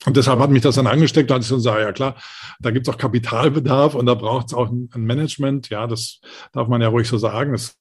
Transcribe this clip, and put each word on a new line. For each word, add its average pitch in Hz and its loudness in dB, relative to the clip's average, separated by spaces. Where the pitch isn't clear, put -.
Und 139 2
deshalb 127 4
hat 139 4
mich 131 6
das 120 4
dann 131 4
angesteckt, 143 4
als 127 0
ich 117 -4
dann 131 0
sage, 110 0
ja 107 -2
klar, 135 -4
da 120 -2
gibt's 123 -2
auch 120 -2
Kapitalbedarf 135 0
und 123 -2
da 123 4
braucht's 120 -4
auch 120 -2
ein, 123 -6
ein 117 -6
Management, 139 -4
ja, 110 -6
das 113 -8
darf 123 -2
man 120 2
ja 117 2
ruhig 117 0
so 117 0
sagen. 113 -2
Das - -6